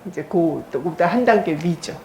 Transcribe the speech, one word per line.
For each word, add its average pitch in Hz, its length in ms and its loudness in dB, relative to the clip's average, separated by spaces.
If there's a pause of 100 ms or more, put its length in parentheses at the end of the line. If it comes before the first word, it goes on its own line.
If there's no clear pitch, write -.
이제 175 200 -8
그, 160 340 2 (100)
또 131 100 -2
그보다 170 240 0
한 233 200 2
단계 208 260 4 (100)
위죠. 170 320 -2 (100)